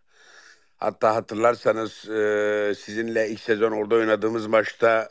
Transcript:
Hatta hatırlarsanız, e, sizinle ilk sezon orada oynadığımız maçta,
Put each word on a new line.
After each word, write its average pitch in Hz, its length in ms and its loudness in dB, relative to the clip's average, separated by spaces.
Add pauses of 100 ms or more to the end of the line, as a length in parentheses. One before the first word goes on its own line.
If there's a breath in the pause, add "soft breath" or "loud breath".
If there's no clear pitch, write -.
(760 soft breath)
Hatta 110 380 0
hatırlarsanız, 110 920 -2
e, 104 720 0
sizinle 113 500 -4
ilk 110 120 -8
sezon 110 320 0
orada 107 220 0
oynadığımız 110 520 2
maçta, 110 640 2